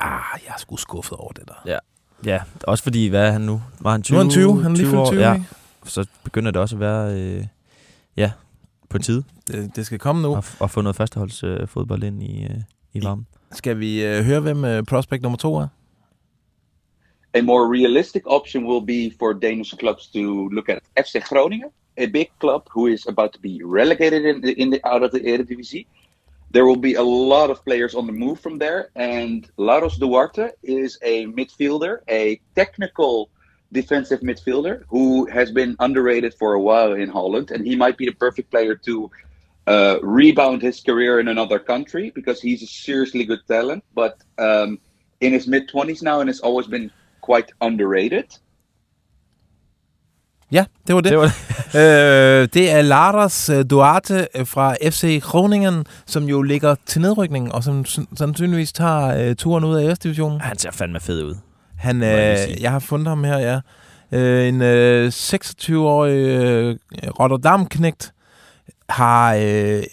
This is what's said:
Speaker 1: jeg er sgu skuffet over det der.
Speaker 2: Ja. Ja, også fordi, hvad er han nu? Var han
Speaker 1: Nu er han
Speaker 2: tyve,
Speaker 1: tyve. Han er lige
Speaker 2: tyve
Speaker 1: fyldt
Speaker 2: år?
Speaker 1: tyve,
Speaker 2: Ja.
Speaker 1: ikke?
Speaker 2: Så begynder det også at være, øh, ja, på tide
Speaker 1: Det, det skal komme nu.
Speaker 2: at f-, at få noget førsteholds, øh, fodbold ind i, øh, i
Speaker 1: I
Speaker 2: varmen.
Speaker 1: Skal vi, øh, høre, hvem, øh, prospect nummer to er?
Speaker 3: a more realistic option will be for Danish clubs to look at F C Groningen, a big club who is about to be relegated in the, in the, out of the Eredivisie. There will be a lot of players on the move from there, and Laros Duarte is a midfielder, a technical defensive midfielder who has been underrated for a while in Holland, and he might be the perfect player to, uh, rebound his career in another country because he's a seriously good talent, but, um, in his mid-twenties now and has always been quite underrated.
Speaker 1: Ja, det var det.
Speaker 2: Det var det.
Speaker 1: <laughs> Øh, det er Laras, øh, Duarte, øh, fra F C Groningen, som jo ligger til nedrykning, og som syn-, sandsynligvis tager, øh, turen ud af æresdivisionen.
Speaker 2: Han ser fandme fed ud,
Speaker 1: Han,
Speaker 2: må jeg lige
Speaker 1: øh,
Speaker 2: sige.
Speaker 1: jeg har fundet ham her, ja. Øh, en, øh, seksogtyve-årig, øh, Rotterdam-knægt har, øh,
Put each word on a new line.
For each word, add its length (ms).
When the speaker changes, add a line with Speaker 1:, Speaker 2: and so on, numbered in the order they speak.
Speaker 1:
jeg 340
er 100
sgu 200
skuffet 400
over 140
det 160
der. 60
Speaker 2:
Ja. 120
Ja, 140
også 200
fordi, 240
hvad 200
er 40
han 100
nu? 200
Var 120
han 200
Speaker 1:
Nu 60
er 40
han 80
Speaker 2:
tyve, 140
Speaker 1:
tyve. 200
Han 80
er 40
lige 100
Speaker 2:
tyve 40
Speaker 1:
fyldt 120
Speaker 2:
år? 100
Speaker 1:
tyve, 160
Speaker 2:
Ja. 60
Speaker 1:
ikke? 120
Speaker 2:
Så 200
begynder 280
det 100
også 140
at 40
være, 400
øh, 260
ja, 140
på 100
tide 240
Speaker 1:
Det, 280
det 100
skal 140
komme 220
nu. 140
Speaker 2:
at 80
f-, 200
at 80
få 100
noget 140
førsteholds, 480
øh, 240
fodbold 360
ind 200
i, 200
øh, 60
i 40
Speaker 1:
I 60
Speaker 2:
varmen. 220
Speaker 1:
Skal 280
vi, 260
øh, 200
høre, 140
hvem, 260
øh, 180
prospect 400
nummer 140
to 180
er? 120
Speaker 3:
a 80
more 260
realistic 600
option 380
will 160
be 280
for 240
Danish 400
clubs 340
to 420
look 200
at 140
F 120
C 120
Groningen, 520
a 80
big 240
club 320
who 160
is 200
about 260
to 60
be 240
relegated 640
in 160
the, 100
in 80
the, 180
out 160
of 80
the 80
Eredivisie. 640
There 140
will 120
be 160
a 80
lot 480
of 160
players 300
on 100
the 80
move 260
from 200
there, 360
and 640
Laros 400
Duarte 540
is 400
a 240
midfielder, 800
a 320
technical 800
defensive 500
midfielder 680
who 380
has 260
been 280
underrated 560
for 180
a 80
while 320
in 160
Holland, 400
and 160
he 100
might 220
be 80
the 80
perfect 380
player 240
to, 340
uh, 380
rebound 580
his 200
career 380
in 80
another 300
country 540
because 280
he's 220
a 60
seriously 580
good 220
talent, 360
but, 260
um, 420
in 120
his 140
mid-twenties 560
now 160
and 100
has 120
always 260
been 240
quite 180
underrated. 640
Speaker 1:
Ja, 140
det 80
var 60
det. 100
Speaker 2:
Det 80
var 60
det. 80
Speaker 1:
<laughs> 80
Øh, 100
det 180
er 100
Laras, 680
øh, 160
Duarte, 720
øh, 100
fra 300
F 40
C 280
Groningen, 640
som 180
jo 180
ligger 340
til 160
nedrykning, 520
og 100
som 220
syn-, 200
sandsynligvis 580
tager, 560
øh, 60
turen 280
ud 120
af 100
æresdivisionen. 560
Speaker 2:
Han 160
ser 140
fandme 280
fed 240
ud, 120
Speaker 1:
Han, 220
Speaker 2:
må 80
jeg 120
lige 140
Speaker 1:
øh, 60
Speaker 2:
sige. 100
Speaker 1:
jeg 80
har 80
fundet 280
ham 160
her, 140
ja. 220
Øh, 300
en, 140
øh, 500
seksogtyve-årig, 1080
øh, 580
Rotterdam-knægt 920
har, 460
øh, 560